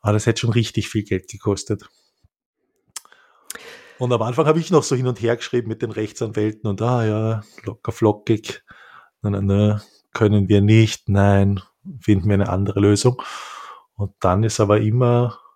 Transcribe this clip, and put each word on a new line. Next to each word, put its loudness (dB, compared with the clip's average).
Aber 0
das 0
hätte 0
schon -2
richtig -2
viel -4
Geld -6
gekostet. -6
Und -2
am 0
Anfang -2
habe 2
ich -6
noch 4
so -2
hin -2
und -4
her 0
geschrieben -6
mit -6
den -6
Rechtsanwälten -6
und, -4
„Ah 0
ja, -2
locker -10
flockig, 0
na, -4
na, -2
na, 2
können 2
wir 6
nicht, 4
nein, 2
finden 2
wir 2
eine 0
andere -2
Lösung.“ 2
Und -8
dann 2
ist -4
aber 2
immer 0